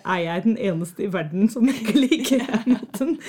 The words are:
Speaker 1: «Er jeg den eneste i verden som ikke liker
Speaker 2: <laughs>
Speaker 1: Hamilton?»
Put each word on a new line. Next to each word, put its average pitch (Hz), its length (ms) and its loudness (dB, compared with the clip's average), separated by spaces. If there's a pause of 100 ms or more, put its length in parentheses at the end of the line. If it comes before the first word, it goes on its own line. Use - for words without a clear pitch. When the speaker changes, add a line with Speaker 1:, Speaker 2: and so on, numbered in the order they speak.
Speaker 1:
«Er 180 160 0
jeg 170 220 -2
den 226 100 4
eneste 175 480 -4
i 208 80 -4
verden 180 400 0
som 254 160 2
ikke 220 320 0
liker 262 460 2
Speaker 2:
<laughs> - 20 -10
Speaker 1:
Hamilton?» 254 680 -2 (100)